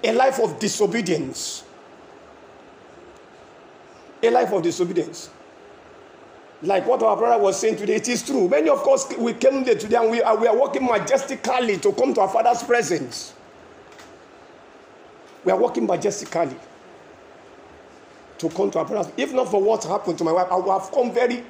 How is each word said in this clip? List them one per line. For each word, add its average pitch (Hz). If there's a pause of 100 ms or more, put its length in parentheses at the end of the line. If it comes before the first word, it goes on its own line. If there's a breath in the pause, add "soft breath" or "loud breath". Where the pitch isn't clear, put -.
A 220
life 254
of 190
disobedience. 180 (2500)
A 226
life 240
of 180
disobedience. 170 (1300)
Like 190
what 233
our 214
brother 233
was 190
saying 220
today, 208
it 214
is 240
true. 240
Many 302
of 277
us, 269
we 233
came 269
there 240
today 214
and 226
we 233
are, 220
we -
are 220
walking 262
majestically 247
to 196
come 269
to 226
our 190
Father's 240
presence. 170 (2000)
We 180
are 190
walking 233
majestically 170 (1800)
to 160
come 196
to 165
our 156
Father's. -
If 262
not 254
for 196
what 214
happened 175
to 175
my 160
wife, 180
I 180
would 185
have 190
come 247
very 240